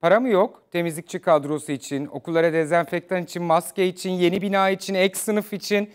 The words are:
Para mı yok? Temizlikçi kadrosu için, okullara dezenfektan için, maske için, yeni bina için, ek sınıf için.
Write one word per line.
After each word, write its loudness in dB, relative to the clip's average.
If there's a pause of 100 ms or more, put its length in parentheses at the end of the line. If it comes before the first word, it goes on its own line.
Para 6
mı -2
yok? 2
Temizlikçi -4
kadrosu 0
için, -6
okullara 0
dezenfektan 0
için, -8
maske 0
için, -6
yeni 2
bina 2
için, -4
ek 2
sınıf -2
için. -2